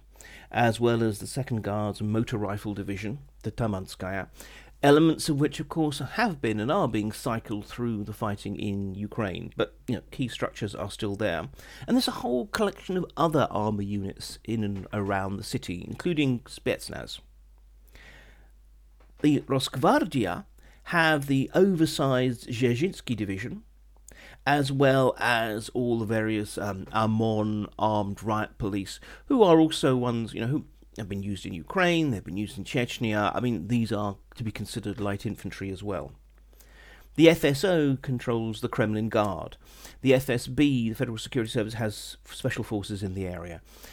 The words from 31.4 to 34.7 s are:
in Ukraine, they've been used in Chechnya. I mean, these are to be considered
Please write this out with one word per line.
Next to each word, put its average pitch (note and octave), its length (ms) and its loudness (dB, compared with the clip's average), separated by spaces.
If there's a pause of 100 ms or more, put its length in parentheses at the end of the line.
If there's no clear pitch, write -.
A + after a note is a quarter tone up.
in F#2+ 80 -8
Ukraine, E3 580 2
they've G2 140 -4
been F#2 140 -6
used G#2 180 -6
in G2 80 -8
Chechnya. A2 720 0
I G2+ 60 0
mean, A2 280 -2
these A#2 240 0
are G2+ 240 -2 (200)
to - 60 -8
be A2 80 -4
considered G#2 480 -8